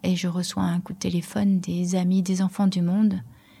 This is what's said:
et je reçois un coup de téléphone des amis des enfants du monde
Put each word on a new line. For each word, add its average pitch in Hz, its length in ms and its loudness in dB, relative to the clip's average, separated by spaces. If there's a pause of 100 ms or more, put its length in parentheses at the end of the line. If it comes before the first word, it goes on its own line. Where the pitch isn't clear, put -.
et 180 120 2
je 175 120 -4
reçois 180 360 -2
un 175 160 0
coup - 140 -8
de 185 60 -14
téléphone 185 600 0
des 180 360 -2
amis 185 260 2
des 185 200 0
enfants 190 260 0
du 185 140 2
monde 190 400 2 (400)